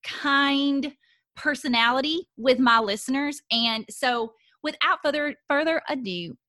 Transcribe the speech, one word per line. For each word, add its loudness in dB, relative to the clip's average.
kind 0
personality 0
with 4
my 6
listeners. -4
And -2
so -2
without 0
further, -2
further 0
ado -6